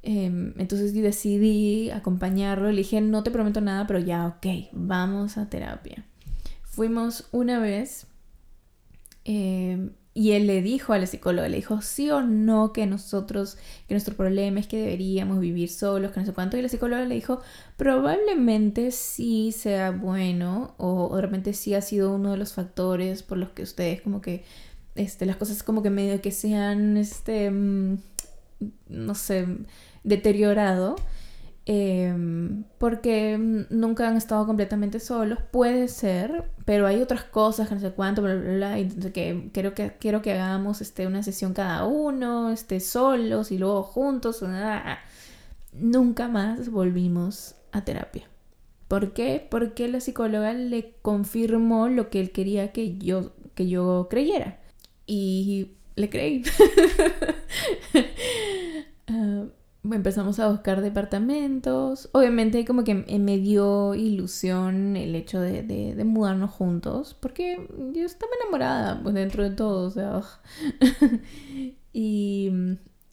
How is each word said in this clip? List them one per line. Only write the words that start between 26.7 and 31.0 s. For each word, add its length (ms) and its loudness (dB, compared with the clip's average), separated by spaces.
este, 540 -2
mm, 480 0
no 260 -6
sé, 320 -2
deteriorado, 920 4